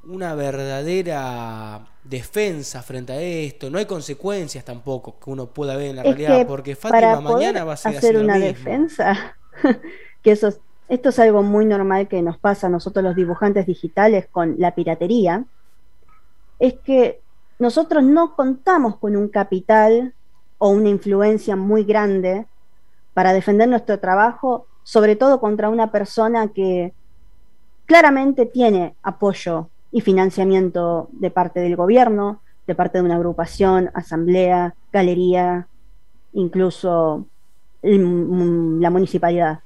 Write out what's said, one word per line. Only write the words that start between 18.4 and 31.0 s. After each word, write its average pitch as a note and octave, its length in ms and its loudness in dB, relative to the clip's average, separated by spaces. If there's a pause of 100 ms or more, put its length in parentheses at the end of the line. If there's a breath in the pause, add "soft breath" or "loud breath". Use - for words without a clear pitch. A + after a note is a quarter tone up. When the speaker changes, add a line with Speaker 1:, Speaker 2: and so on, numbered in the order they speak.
Speaker 2:
con G#3 180 -2
un G3+ 120 -2
capital A3 840 2 (440)
o G3+ 120 2
una G#3 180 4
influencia G3+ 680 0
muy G3+ 280 0
grande G3+ 600 0 (680)
para F#3 180 4
defender G3+ 360 4
nuestro A3+ 320 0
trabajo, A#3 680 0 (160)
sobre G#3+ 340 4
todo C4 240 4
contra G#3+ 280 -2
una A3 240 0
persona A3 560 -2
que F#3 460 -4 (920)
claramente C#4 600 6
tiene A3 560 2
apoyo F3+ 680 -4 (240)
y A#3 100 0
financiamiento F#3 1080 0